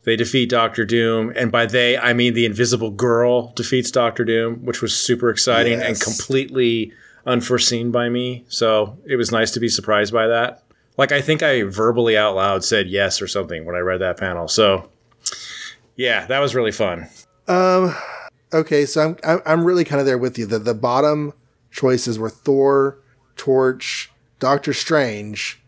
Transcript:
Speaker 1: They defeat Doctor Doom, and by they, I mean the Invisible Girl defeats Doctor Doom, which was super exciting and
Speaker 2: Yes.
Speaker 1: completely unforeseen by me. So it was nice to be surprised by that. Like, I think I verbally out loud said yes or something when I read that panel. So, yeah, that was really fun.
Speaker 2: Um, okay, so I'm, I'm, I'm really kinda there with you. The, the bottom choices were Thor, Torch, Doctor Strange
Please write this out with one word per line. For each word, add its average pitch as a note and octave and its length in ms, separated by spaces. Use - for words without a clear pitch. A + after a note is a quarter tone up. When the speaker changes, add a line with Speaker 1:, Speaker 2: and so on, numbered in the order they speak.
Speaker 1:
They A2+ 120
defeat A#2 340
Doctor A#2 360
Doom, A2+ 500
and A#2 160
by A#2 160
they, A#2+ 300
I A#2+ 160
mean A#2+ 200
the A#2 120
Invisible A2+ 440
Girl A#2+ 640
defeats B2 360
Doctor A#2+ 340
Doom, A2+ 400
which B2 160
was A2+ 140
super B2 340
exciting A#2 440
and A#2 160
Speaker 2:
Yes. A2 140
Speaker 1:
completely A#2+ 880
unforeseen A#2+ 640
by A#2+ 180
me. B2 380
So A2 580
it C#3 120
was A2+ 140
nice A2 200
to - 80
be A2+ 100
surprised G#2 420
by A2+ 160
that. A#2 360
Like, C#3 140
I C#3+ 100
think D3+ 220
I C3+ 200
verbally A2 540
out G#2+ 180
loud F#2+ 280
said G2+ 240
yes G2 340
or G2 60
something F2 360
when F2 120
I F2+ 40
read F2+ 220
that F2+ 160
panel. F2 300
So, G2 420
yeah, A#2 300
that C3 140
was C3+ 160
really A#2 160
fun. F2 360
Speaker 2:
Um, F#3 460
okay, D#3 320
so D#3 160
I'm, D#3+ 220
I'm, E3 220
I'm D#3+ 200
really F3+ 200
kinda C#3+ 180
there C3+ 140
with B2 220
you. A2+ 60
The, A2 140
the A2 140
bottom D3 600
choices B2+ 480
were A2 120
Thor, C#3 680
Torch, C3 720
Doctor C#3 340
Strange G#2+ 960